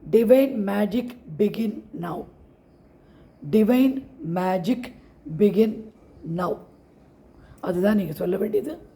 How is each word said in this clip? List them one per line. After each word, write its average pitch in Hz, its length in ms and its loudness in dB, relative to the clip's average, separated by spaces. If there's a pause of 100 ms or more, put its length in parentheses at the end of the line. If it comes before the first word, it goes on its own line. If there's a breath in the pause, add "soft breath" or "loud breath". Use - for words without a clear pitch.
(120)
"Divine 233 540 4
magic 208 420 -2 (300)
begin 208 460 -2 (180)
now." - 240 -10 (1300 soft breath)
Divine 247 520 4 (300)
magic 185 480 -2 (560 soft breath)
begin 208 460 2 (520)
now. 175 220 -4 (1040 soft breath)
அதுதான் 180 340 0
நீங்க 175 180 -2
சொல்ல 180 240 -4
வேண்டியது. 214 400 -4 (180)